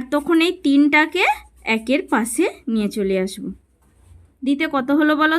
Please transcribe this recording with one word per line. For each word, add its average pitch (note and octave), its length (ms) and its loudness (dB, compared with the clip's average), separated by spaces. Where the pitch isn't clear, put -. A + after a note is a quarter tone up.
তখন D4 300 0
এই F4 120 2
তিনটাকে D4+ 600 2
একের A#3+ 320 0
পাশে B3+ 360 0
নিয়ে G#3+ 220 0
চলে F#3+ 360 -2
আসব। F#3+ 200 -8
দিতে C#4 300 0
কত C4 180 -2
হলো D4+ 260 4
বলো D#4 220 2